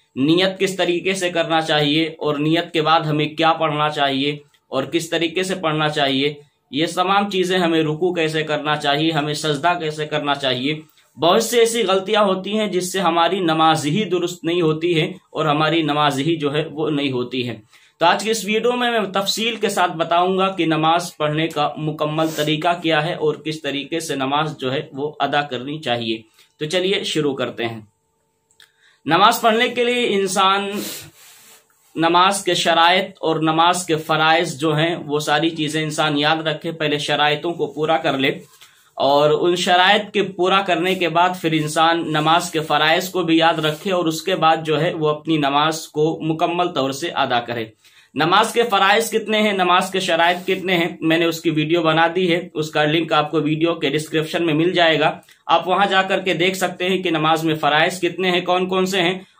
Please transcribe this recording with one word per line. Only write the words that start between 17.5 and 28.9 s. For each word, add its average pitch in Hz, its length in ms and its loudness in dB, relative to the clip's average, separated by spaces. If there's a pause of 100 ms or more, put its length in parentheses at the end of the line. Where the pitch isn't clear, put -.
تو 165 60 2
آج 202 180 2
کی 220 60 -2
اس 214 140 -2
ویڈیو 220 280 0
میں 240 180 -2
میں 233 100 0 (120)
تفصیل 202 440 -2
کے 208 120 -2
ساتھ 180 280 0
بتاؤں 170 420 2
گا 190 120 2
کہ 175 160 -2
نماز 160 500 2
پڑھنے 151 320 0
کا 151 200 -2 (100)
مکمل 156 480 -2 (100)
طریقہ 156 460 0
کیا 156 220 2
ہے 175 100 -4
اور 151 200 0 (100)
کس 156 180 -6
طریقے 143 380 -6
سے 151 160 -6
نماز 143 420 -2
جو 131 140 -2
ہے 143 80 -2 (120)
وہ 139 180 -6 (100)
ادا 143 220 0
کرنی 139 380 -8
چاہیے۔ 117 400 -2 (400)
تو 151 60 -4
چلیے 185 380 -2
شروع 147 300 -2
کرتے 120 320 -4
ہیں۔ 113 140 -10 (1300)